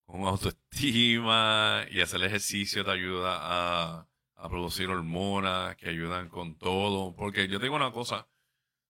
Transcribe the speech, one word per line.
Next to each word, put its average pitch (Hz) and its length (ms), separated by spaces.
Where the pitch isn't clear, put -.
con 90 200
autoestima 110 1600
y 92 120
hacer 90 220
ejercicio 101 640
te 98 60
ayuda 92 500
a, 85 640
a 92 140
producir 90 400
hormonas 92 880
que 95 120
ayudan 85 400
con 85 280
todo. 95 580
Porque 101 320
yo 98 120
te 117 60
digo 139 100
una 139 160
cosa, 117 360